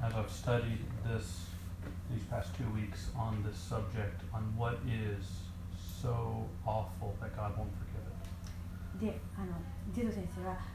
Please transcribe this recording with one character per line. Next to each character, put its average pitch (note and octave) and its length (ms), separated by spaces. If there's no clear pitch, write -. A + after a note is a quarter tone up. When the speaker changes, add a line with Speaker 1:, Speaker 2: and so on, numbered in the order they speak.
Speaker 1:
as A2+ 120
I've G#2+ 160
studied A#2 500
this, - 460
these A2+ 200
past G#2+ 260
two - 80
weeks G#2 440
on A2 260
this G2 140
subject, G#2 680
on A2 100
what - 220
is G#2 400
so A#2 680
awful A2 540
that A2 160
God G#2 220
won't G#2+ 180
forgive - 240
it. A3 40
Speaker 2:
で、 - 140
あ F#3+ 60
の、 F#3 60
ジ A#3+ 100
ェ A3+ 40
ド G#3 60
先 G3 200
生 F3+ 140
は、 G#3 60
あ、 - 20